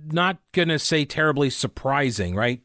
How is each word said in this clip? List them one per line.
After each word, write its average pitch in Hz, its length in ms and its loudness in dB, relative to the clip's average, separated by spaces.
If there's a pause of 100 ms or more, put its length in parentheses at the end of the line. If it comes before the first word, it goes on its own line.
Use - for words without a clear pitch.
not 175 280 0 (160)
gonna 165 260 2
say 156 240 2
terribly 143 460 2
surprising, 127 840 -2
right? 120 320 -2